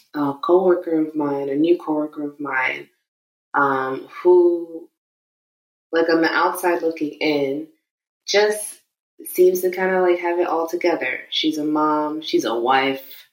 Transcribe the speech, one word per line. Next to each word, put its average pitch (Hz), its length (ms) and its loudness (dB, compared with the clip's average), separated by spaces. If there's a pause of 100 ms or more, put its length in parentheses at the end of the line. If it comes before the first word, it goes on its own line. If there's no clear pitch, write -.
(140)
a 143 200 -2 (100)
coworker 175 560 2
of 156 160 -2
mine, 143 340 -2
a 139 60 -2
new 170 220 4
coworker 151 460 -4
of 143 160 -10
mine, 131 500 -6 (640)
um, 135 540 -2 (140)
who, 175 680 4 (1040)
like, 165 160 2
on 165 120 4
the 160 100 2
outside 175 500 0
looking 160 300 -2
in, 147 560 -2 (600)
just 208 520 0 (440)
seems 180 380 2
to 180 100 0
kinda, 185 300 -2
like, 175 180 2
have 175 200 -2
it 180 80 0
all 165 200 -2
together. 165 640 -2
She's 156 280 -2
a 151 60 -4
mom, 151 580 0
she's 160 240 -2
a 113 100 -2
wife, 135 480 0 (300)